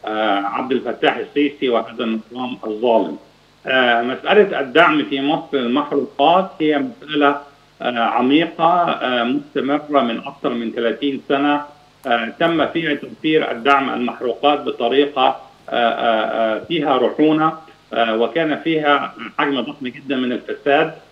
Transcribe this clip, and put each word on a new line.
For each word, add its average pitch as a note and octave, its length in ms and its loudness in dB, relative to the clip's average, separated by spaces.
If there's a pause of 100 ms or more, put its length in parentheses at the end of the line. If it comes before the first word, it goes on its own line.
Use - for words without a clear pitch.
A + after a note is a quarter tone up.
آه، G#2+ 340 0
عبد B2 320 -4
الفتاح B2 460 -2
السيسي C#3 520 -2
وهذا A#2 340 -2
النظام A#2+ 540 -6 (100)
الظالم. G#2+ 500 0 (500)
آه، B2 340 2
مسألة D3+ 580 2
الدعم D3 500 4
في C3+ 120 -2
مصر C#3+ 360 -2
للمحروقات C#3+ 1000 2
هي D3+ 200 2
مسألة، C#3+ 560 0 (460)
آه، B2 180 -2
عميقة، E3 920 2
آه، B2 340 -2
مستمرة C#3 760 -2
من A2+ 160 -2
أكثر C#3 320 -8
من A#2 220 -4
ثلاثين A#2+ 580 -4
سنة، C#3+ 320 2 (460)
آه، A#2 220 0 (100)
تم E3+ 280 2
فيها D#3+ 280 -2
توفير D3+ 560 -2
الدعم C3+ 380 2
المحروقات B2 720 0
بطريقة، C3 640 0
آه، C3+ 80 0 (360)
آه، A2+ 840 0
آه، A2 120 -6
فيها D3+ 300 0
رعونة، D#3 560 2 (400)
آه، A#2 220 0
وكان C#3+ 480 0
فيها D3 500 0 (260)
حجم C#3+ 220 0
ضخم B2+ 260 -8
جدا C3 280 -6
من B2+ 160 -2
الفساد D3 640 0 (180)